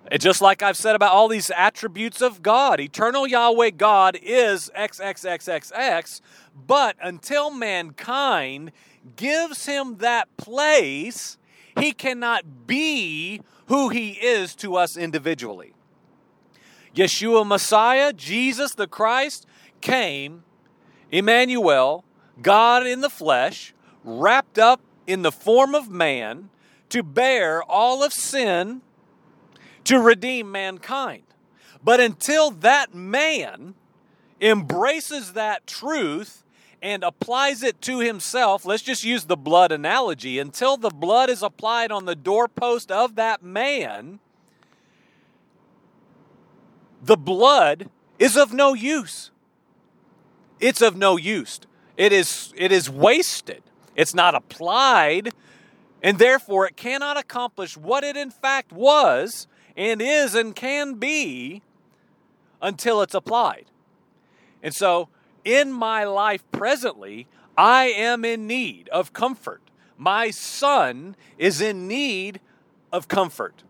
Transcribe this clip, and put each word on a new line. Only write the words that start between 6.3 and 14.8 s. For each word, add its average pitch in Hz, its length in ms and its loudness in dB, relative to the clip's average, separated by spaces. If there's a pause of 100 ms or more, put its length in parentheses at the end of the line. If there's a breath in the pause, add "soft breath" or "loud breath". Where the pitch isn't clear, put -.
but 214 460 0
until 269 500 -4
mankind 180 1200 -4 (460 soft breath)
gives 302 480 -4
him 269 340 -8
that 233 380 -2
place, 226 1000 -2 (400 soft breath)
he 294 140 0
cannot 220 760 -6
be 208 760 -4 (280 soft breath)
who 269 200 2
he 226 220 -6
is 202 460 -2
to 185 200 -6
us 175 220 2